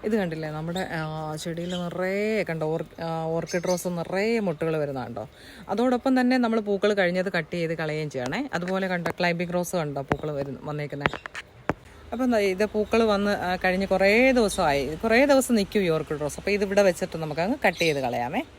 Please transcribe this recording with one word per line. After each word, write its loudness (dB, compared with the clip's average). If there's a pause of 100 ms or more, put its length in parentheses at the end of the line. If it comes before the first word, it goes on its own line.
ഇത് 0
കണ്ടില്ലേ, -2
നമ്മുടെ, -4 (140)
ആ, -2 (420)
ചെടിയിൽ -6 (100)
നിറയെ -2 (220)
കണ്ടോ, -2
ഓർ-, -4 (140)
ആ, - (300)
ഓർക്കിഡ് -2
റോസ് 0
നിറയെ -2 (120)
മുട്ടുകൾ -2
വരുന്നതുണ്ടോ. -6 (480)
അതോടൊപ്പം 2
തന്നെ 4
നമ്മൾ 2
പൂക്കൾ 2 (100)
കഴിഞ്ഞത് 2
കട്ട് -2
ചെയ്ത് -2
കളയുകയും -2
ചെയ്യണേ. -2 (160)
അതുപോലെ -2
കണ്ടോ, -2
ക്ലൈംബിംഗ് 0
റോസ് -2
കണ്ടോ -4 (100)
പൂക്കൾ -2
വരുന്ന, -6 (100)
വന്നേക്കുന്നത്. -2 (960)
അപ്പം -4
എന്താ 4 (140)
ഇത് 0 (100)
പൂക്കൾ 2 (100)
വന്ന്, 2 (140)
ആ, -2 (160)
കഴിഞ്ഞ് 2
കുറേ 4 (280)
ദിവസമായി, 2 (200)
കുറേ 4 (140)
ദിവസം 4
നിൽക്കും 0
ഈ 2
ഓർക്കിഡ് -4
റോസ്. -4
അപ്പോൾ 0
ഇതിവിടെ 4
വെച്ചിട്ട് -2
നമുക്കങ്ങ് 0
കട്ട് 2
ചെയ്ത് 2
കളയാമേ. -2 (160)